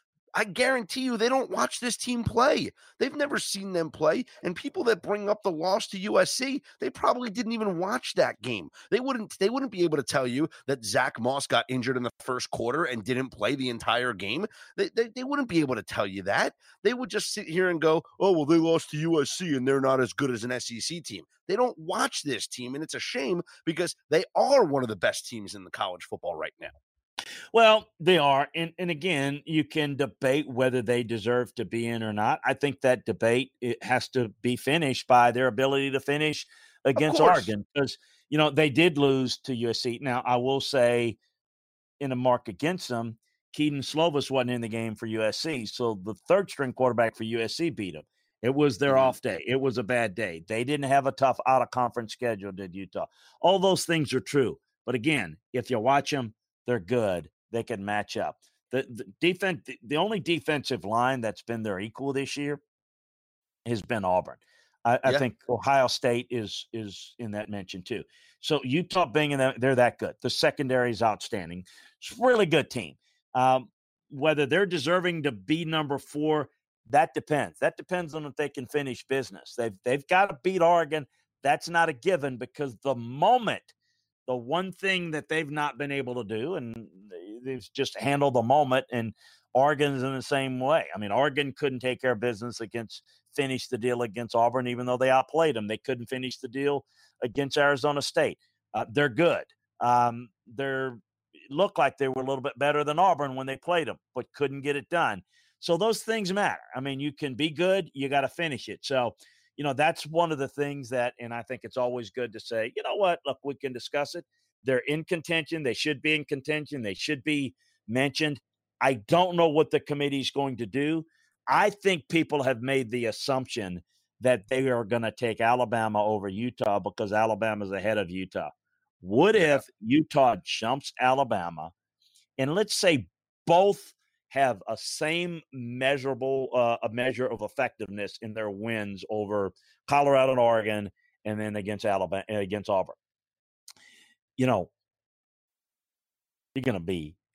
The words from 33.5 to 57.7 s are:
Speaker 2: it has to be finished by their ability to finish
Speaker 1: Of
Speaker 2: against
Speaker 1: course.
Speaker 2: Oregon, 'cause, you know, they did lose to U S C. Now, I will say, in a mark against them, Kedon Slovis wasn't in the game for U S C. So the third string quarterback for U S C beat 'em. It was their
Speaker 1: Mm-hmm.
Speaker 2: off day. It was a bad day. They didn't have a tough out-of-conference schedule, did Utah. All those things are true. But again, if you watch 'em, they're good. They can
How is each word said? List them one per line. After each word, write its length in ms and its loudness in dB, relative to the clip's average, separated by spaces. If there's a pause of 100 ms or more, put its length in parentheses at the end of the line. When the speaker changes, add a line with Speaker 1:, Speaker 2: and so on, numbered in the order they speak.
Speaker 2:
it 220 -4
has 280 0
to 180 0 (140)
be 140 0
finished 500 0
by 240 8
their 160 2
ability 460 2
to 80 -2
finish 460 -2 (380)
Speaker 1:
Of 60 4
Speaker 2:
against 280 2
Speaker 1:
course. 200 8
Speaker 2:
Oregon, 280 -4 (100)
'cause, 220 -2 (300)
you 100 0
know, 120 4
they 200 4
did 280 4
lose 400 2
to 160 -6
U 160 -2
S 100 -4
C. 220 -4
Now, 240 -2
I 100 4
will 240 0
say, 580 2 (840)
in 120 -4
a 40 -2
mark 320 2
against 400 -4
them, 300 -4 (340)
Kedon 280 0
Slovis 500 0
wasn't 200 2
in 100 -2
the 80 -6
game 260 -4
for 120 -10
U 160 -2
S 160 0
C. 280 -4
So 380 -4
the 100 -6
third 360 2
string 240 -4
quarterback 420 2
for 80 -8
U 160 -2
S 160 -4
C 140 -2
beat 260 -8
'em. 60 -14 (400)
It 120 2
was 240 4
their 160 4
Speaker 1:
Mm-hmm. 40 6
Speaker 2:
off 240 4
day. 240 -4
It 140 0
was 180 0
a 40 0
bad 320 0
day. 320 -6
They 160 -2
didn't 280 -2
have 160 4
a 60 0
tough 340 2
out-of-conference 640 0
schedule, 400 -4
did 220 -12
Utah. 320 -8 (340)
All 180 6
those 280 2
things 260 0
are 80 2
true. 400 0 (240)
But 100 -2
again, 440 -2 (160)
if 160 -4
you 100 0
watch 320 2
'em, 220 -4 (320)
they're 120 0
good. 520 0 (220)
They 100 -2
can 220 -8